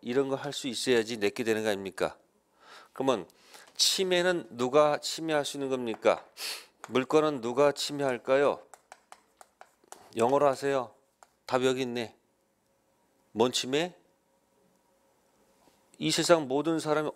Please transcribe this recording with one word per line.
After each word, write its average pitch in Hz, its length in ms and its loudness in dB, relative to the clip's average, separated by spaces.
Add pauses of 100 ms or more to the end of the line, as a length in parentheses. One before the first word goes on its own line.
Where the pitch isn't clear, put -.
이런 131 280 0
거 135 60 -2
할 139 180 -8
수 - 140 -8
있어야지 117 500 0
내게 101 260 -2
되는 110 200 0
거 110 60 0
아닙니까? 95 480 -4 (760)
그러면 123 340 -2 (500)
침해는 180 760 0
누가 147 460 4
침해할 156 480 -4
수 143 120 -8
있는 139 120 -6
겁니까? 113 560 0 (640)
물건은 143 520 2
누가 127 300 2
침해할까요? 135 920 0 (1600)
영어로 139 300 2
하세요. 135 460 -2 (520)
답 127 180 0
여기 131 200 2
있네. 120 320 -6 (1160)
뭔 117 200 4
침해? 147 440 -2 (2000)
이 156 140 -2
세상 160 360 2
모든 147 320 -2
사람이 151 360 -2